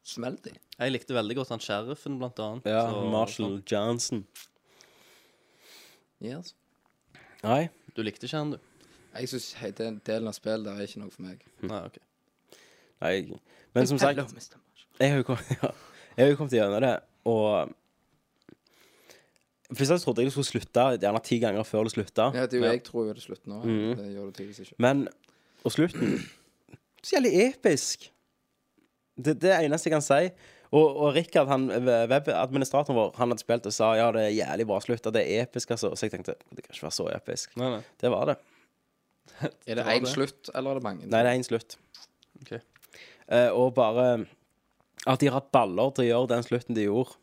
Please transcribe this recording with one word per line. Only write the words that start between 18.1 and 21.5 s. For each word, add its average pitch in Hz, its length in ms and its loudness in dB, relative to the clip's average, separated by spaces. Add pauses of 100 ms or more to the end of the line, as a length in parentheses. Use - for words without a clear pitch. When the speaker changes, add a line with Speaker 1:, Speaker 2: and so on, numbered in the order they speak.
Speaker 3:
først 135 200 0
så 175 140 6
trodde 117 180 2
jeg 135 80 2
det - 60 -12
skulle 139 140 -2
slutte 120 340 0 (180)
gjerne 104 220 0
ti 120 180 0
ganger 107 240 0